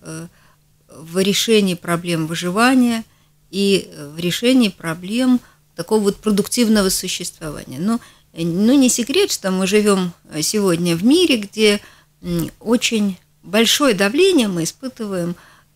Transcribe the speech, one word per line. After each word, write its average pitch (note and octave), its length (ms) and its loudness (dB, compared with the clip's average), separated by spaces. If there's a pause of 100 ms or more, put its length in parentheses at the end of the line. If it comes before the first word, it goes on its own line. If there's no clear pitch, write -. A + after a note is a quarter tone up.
э, D#3+ 240 -16 (640)
в D#3+ 300 -8
решении G3 560 2
проблем E3+ 520 -2
выживания A3+ 760 2 (460)
и, G3 400 0
э, D3 240 -16
в D#3+ 40 -12
решении A#3 500 2
проблем G3+ 720 -2 (340)
такого G#3+ 280 -2
вот G3+ 160 0
продуктивного G#3+ 720 2
существования. E3 920 -8
Ну, A3 180 -2 (360)
э, E3 100 -6
ну, G3 340 2
не B3+ 120 6
секрет, D#4+ 420 -2
что - 180 -6
мы F#3 160 0
живем, G3 460 2 (180)
э, D3+ 120 -6
сегодня F3 520 0
в E3+ 80 -4
мире, D4 360 4
где, G#3 420 0 (420)
м, F3 280 -4 (100)
очень G#3+ 560 0 (260)
большое A3 520 2
давление B3 540 2
мы E3+ 160 -2
испытываем. F#3+ 720 -8 (420)